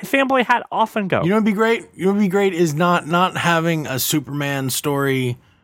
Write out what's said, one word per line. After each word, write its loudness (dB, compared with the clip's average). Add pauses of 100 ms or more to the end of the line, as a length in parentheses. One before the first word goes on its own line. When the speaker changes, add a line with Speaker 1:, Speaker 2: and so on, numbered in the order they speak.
Speaker 1:
fanboy 0
hat 0
off -2
and -2
go. 2
Speaker 2:
You 0
know 2
what'd 2
be 2
great? 0
You -4
know 2
what'd 2
be 2
great 2
is 0
not, 2
not 0
having 0
a -4
Superman -4
story -2 (260)